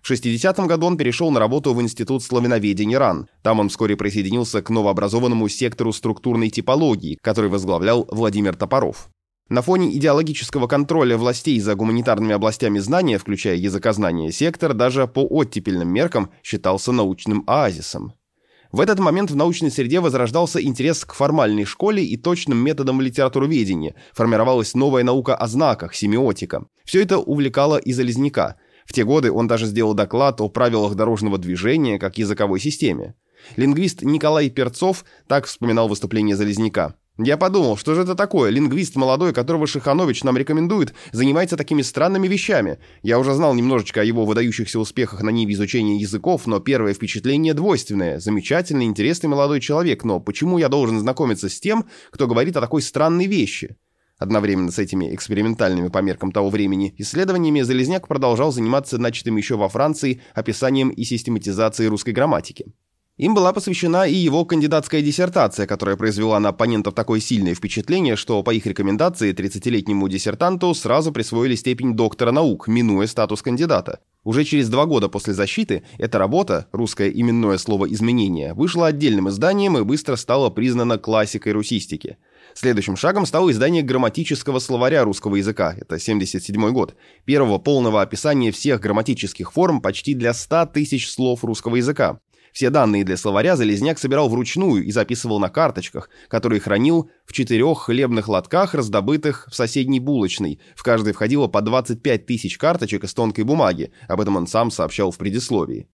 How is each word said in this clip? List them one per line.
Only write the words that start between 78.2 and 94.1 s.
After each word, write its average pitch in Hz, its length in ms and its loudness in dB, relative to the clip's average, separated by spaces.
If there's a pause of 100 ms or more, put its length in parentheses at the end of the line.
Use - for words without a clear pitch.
вышла 165 320 0
отдельным 135 440 2
изданием 180 460 0
и 113 60 2
быстро 131 320 -2
стала 123 340 0
признана 120 480 0
классикой 107 580 -2
русистики. 104 640 -4 (360)
Следующим 104 400 0
шагом 180 320 0
стало 170 240 2
издание 147 320 2
«Грамматического 127 800 -2
словаря» 131 420 2
русского 101 320 0
языка, 98 420 0
это - 220 -8
семьдесят 98 460 -2
седьмой 107 260 0
год, 127 240 0 (300)
первого 131 340 2
полного 120 420 2
описания 120 520 0
всех 127 280 0
грамматических 104 680 -4
форм 165 300 2
почти 101 340 -2
для 117 200 0
ста 160 320 0
тысяч 143 440 -4
слов 123 320 -2
русского 117 320 -4
языка. 123 460 0 (340)
Все 127 160 0
данные 107 340 4
для 90 140 -2
словаря 110 380 2
Залезняк 117 420 0
собирал 135 320 0